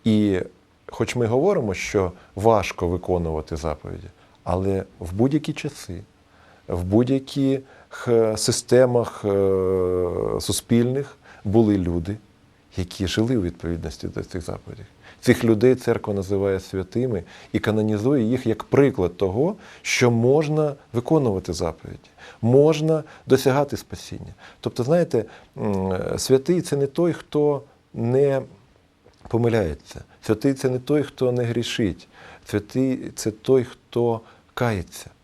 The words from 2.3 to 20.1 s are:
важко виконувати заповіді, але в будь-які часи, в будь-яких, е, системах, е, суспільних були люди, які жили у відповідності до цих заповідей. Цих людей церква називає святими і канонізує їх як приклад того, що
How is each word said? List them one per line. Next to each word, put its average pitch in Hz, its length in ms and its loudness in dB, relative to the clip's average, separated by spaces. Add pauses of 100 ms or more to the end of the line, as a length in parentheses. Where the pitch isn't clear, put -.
важко 98 520 2
виконувати 85 680 -2
заповіді, 85 520 -8 (360)
але 95 400 -2 (160)
в 90 140 -10
будь-які 139 400 0
часи, - 480 -12 (640)
в 90 160 -4
будь-яких, 135 800 0 (460)
е, 113 300 2
системах, 120 880 2
е, 95 840 2 (320)
суспільних 120 800 0 (260)
були 104 340 4
люди, 87 400 -2 (600)
які 92 300 -4
жили 113 300 0
у 101 40 0
відповідності 85 680 -6
до 90 160 -8
цих 90 180 -10
заповідей. - 440 -12 (360)
Цих 123 220 2
людей 117 320 4
церква 110 380 -4
називає 98 460 -2
святими 98 640 -4 (300)
і 110 60 0
канонізує 107 640 0
їх 127 220 -2
як 110 180 -2
приклад 113 540 2
того, 123 380 0 (260)
що - 300 2